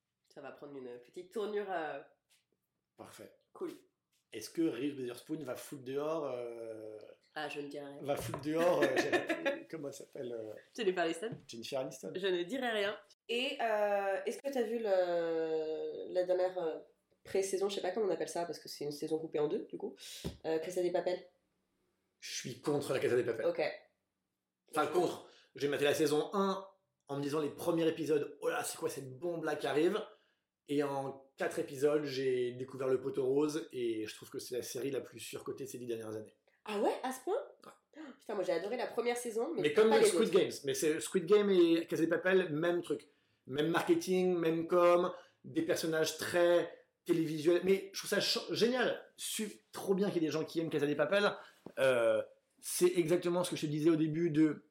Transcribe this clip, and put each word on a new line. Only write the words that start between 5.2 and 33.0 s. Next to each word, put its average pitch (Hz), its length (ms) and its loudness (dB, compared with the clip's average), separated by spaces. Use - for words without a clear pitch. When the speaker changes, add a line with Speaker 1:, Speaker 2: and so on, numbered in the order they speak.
Speaker 2:
va 127 120 -6
foutre 131 280 -12
dehors, 143 480 -4
euh, 113 680 -8
Speaker 1:
Ah, 151 160 -6
je 147 120 -8
ne 143 60 -10
dirai 143 180 -10
rien. 143 180 -14
Speaker 2:
va 139 120 -2
foutre - 260 -6
dehors, 160 420 2
euh, 135 40 6
Speaker 1:
<laughs> - 720 0
Speaker 2:
j'ai-, - 140 -16
comment 143 160 -8
elle 135 60 -10
s'appelle, - 400 -10
euh, 110 200 -8
Speaker 1:
Jennifer 185 280 0
Aniston. 165 280 -2
Speaker 2:
Jennifer 117 320 -6
Aniston. - 360 -6
Speaker 1:
Je 185 120 -4
ne 175 160 0
dirai 247 260 -4
rien. 214 260 0
Et, 262 300 -2
euh, 202 680 2
est-ce 220 120 -4
que 277 160 -6
t'as 247 100 2
vu 226 160 -2
le, 165 1300 0
la 180 120 4
dernière, 185 340 2
euh, 156 180 -2
pré-saison, 190 460 0
je 202 60 -6
sais 190 60 -6
pas 180 100 -2
comment 220 160 0
on 185 40 2
appelle 160 180 -2
ça, - 160 -4
parce 151 140 -8
que - 100 -16
c'est - 140 -10
une 147 80 -4
saison 156 260 -2
coupée 160 220 -4
en 151 80 2
deux, 180 180 -4
du - 120 -12
coup, 214 180 -10
euh, 160 140 0
Casa 180 240 -2
de 180 60 2
Papel ? 180 300 -2
Speaker 2:
Je - 160 -10
suis 127 260 -10
contre 147 320 0
la 131 60 0
Casa 120 160 2
de 123 80 4
Papel. 117 240 -2
Speaker 1:
Ok. 170 140 0
Speaker 2:
Enfin, 147 160 0
contre. 165 400 0
J'ai 143 140 0
maté 139 160 0
la 143 100 4
saison 151 380 2
un 196 300 0
en 139 100 -6
me 143 60 -2
disant 143 160 0
les 143 100 0
premiers 165 380 0
épisodes, « 151 540 0
Oh 165 80 -2
là, 160 160 -2
c'est - 120 -8
quoi 165 120 -4
cette 131 280 -10
bombe 170 280 -6
là 147 100 -2
qui 143 100 -4
arrive ? » 160 340 4
Et 143 140 2
en 135 420 -4
quatre 170 220 -2
épisodes, 147 440 2
j'ai 127 480 0
découvert 131 380 -6
Le 131 100 4
Poteau 135 260 -2